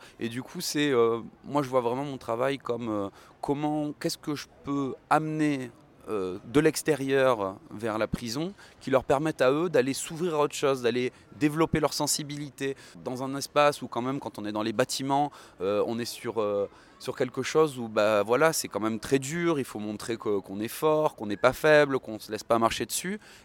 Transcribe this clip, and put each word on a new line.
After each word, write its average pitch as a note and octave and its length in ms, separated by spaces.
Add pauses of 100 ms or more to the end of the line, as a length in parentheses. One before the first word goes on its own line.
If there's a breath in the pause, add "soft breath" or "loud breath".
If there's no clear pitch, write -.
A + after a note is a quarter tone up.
(200 loud breath)
Et A#2 80
du A#2+ 160
coup, - 160
c'est, D3 320
euh, A#2 300 (240)
moi C#3+ 180
je B2+ 60
vois B2+ 100
vraiment B2 240
mon C#3 140
travail B2+ 400
comme, A#2+ 320
euh, G2+ 200 (320 loud breath)
comment, D3+ 520
qu'est-ce - 240
que D3 180
je - 120 (180)
peux C#3 300 (140)
amener, D3+ 640 (360)
euh, F#2 380
de A#2+ 140
l'extérieur C3+ 960 (160)
vers A2 260
la G#2+ 100
prison C#3+ 460 (260 loud breath)
qui - 120
leur B2+ 120
permettent D3+ 380
à B2+ 100
eux E3 180
d'aller C3+ 240
s'ouvrir E3 420
à D3 40
autre D3 140
chose, C3+ 300
d'aller A#2+ 280 (280 loud breath)
développer D3+ 400
leur D3+ 140
sensibilité C#3+ 840 (280 loud breath)
dans B2+ 200
un C3+ 120
espace D3 460
où B2+ 60
quand A#2 160
même C3+ 160
quand - 180
on G#2 80
est G#2+ 60
dans G#2+ 100
les A2 120
bâtiments, C#3 580 (300 loud breath)
euh, G2+ 260
on A2+ 100
est A#2 80
sur, A2+ 340
euh, G2+ 300 (300 loud breath)
sur - 180
quelque C3 240
chose D3 380
où A#2 80
bah, G#2+ 340
voilà, C3+ 320
c'est - 140
quand G2+ 120
même A2 200
très - 180
dur, D#3+ 400
il B2+ 80
faut - 140
montrer G#2+ 380
que, G#2 200
qu'on G2 220
est A2+ 80
fort, D#3 480
qu'on A2 100
n'est G#2 120
pas B2+ 160
faible, D3 440
qu'on A2 220
se - 120
laisse G#2+ 120
pas A#2 160
marcher A2+ 260
dessus. F#3+ 340 (260 loud breath)